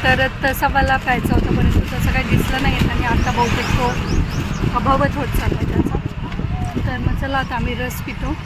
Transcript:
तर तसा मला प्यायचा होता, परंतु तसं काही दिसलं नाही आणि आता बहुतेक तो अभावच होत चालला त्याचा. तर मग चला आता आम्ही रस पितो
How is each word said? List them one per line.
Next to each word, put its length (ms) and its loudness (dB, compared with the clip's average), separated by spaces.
तर 240 4
तसा 220 0
मला 280 4
प्यायचा 280 0
होता, 240 2
परंतु 220 4
तसं 180 0
काही 240 2
दिसलं 280 2
नाही 260 2
आणि 160 0
आता 220 2
बहुतेक 400 2
तो 140 2
अभावच 400 2
होत 220 0
चालला 320 0
त्याचा. 300 0
तर 140 -2
मग 200 0
चला 180 -2
आता 180 -4
आम्ही 200 -2
रस 300 -6
पितो 240 -6